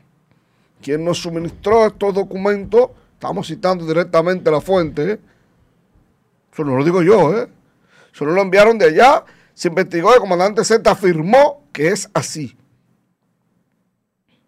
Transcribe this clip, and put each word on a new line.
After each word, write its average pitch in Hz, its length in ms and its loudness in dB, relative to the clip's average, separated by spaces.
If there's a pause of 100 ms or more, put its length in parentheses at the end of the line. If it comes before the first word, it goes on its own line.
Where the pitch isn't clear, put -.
(800)
quien 151 220 -6
nos 170 140 -4
suministró 175 720 -2
estos 202 260 -4
documentos, 196 800 -2 (200)
estamos 135 360 -10
citando 175 380 -6
directamente 170 640 -2
la 151 120 0
fuente, 165 500 -4
¿eh? 214 80 -10 (1300)
Eso 160 100 -8
no 135 140 -2
lo 139 80 0
digo 175 160 0
yo, 180 360 4
¿eh? 240 120 -6 (640)
Eso - 100 -12
no 147 80 -2
lo 185 120 0
enviaron 208 340 4
de 190 80 2
allá, 165 400 4 (280)
se - 140 -6
investigó, 175 460 0
el 247 80 6
comandante 190 420 -2
Z 220 260 0
afirmó 202 760 2 (100)
que 147 160 -2
es 196 240 -6
así. 143 440 -8 (1900)